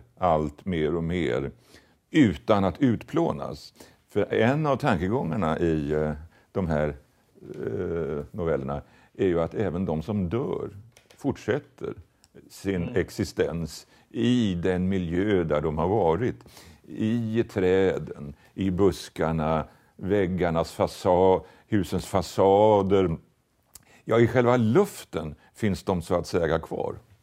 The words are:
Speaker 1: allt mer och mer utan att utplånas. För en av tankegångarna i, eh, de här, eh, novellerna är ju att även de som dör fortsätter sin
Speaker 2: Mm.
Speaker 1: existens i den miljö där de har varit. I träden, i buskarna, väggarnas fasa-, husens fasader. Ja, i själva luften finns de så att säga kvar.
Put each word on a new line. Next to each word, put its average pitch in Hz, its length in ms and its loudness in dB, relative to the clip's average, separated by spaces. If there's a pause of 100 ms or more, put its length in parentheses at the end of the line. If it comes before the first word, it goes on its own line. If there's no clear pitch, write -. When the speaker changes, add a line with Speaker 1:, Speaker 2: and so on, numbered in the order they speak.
(180)
Speaker 1:
allt 78 480 0
mer 80 300 -2
och 82 80 -4
mer 69 480 -2 (600)
utan 104 520 4
att 92 180 -2
utplånas. 107 920 -2 (360)
För - 240 -2
en 127 320 2
av 139 120 2
tankegångarna 104 840 0
i, 78 320 0
eh, 78 200 0 (400)
de 95 160 -2
här, 76 200 0 (680)
eh, 85 760 -6
novellerna 71 500 -4 (360)
är 98 100 0
ju 85 140 2
att 80 120 -4
även 95 320 -4
de 80 160 -4
som 98 280 -4
dör - 400 -4 (480)
fortsätter - 760 -6 (560)
sin 95 340 -4
Speaker 2:
Mm. 85 120 -6
Speaker 1:
existens 85 920 -4 (220)
i 117 460 0
den 90 340 0
miljö 92 540 0
där 76 180 0
de 78 160 -2
har 80 100 0
varit. 95 480 0 (520)
I 113 560 -2
träden, 90 920 0 (200)
i 95 180 -2
buskarna, 80 920 0 (320)
väggarnas 90 760 0
fasa-, 92 720 2 (260)
husens 92 380 -2
fasader. 98 1120 4 (880)
Ja, 113 140 2
i 117 80 8
själva 123 300 4
luften 110 800 0 (200)
finns 98 280 -2
de 92 180 0
så 90 140 -2
att 87 120 0
säga 82 320 0
kvar. - 360 -6 (280)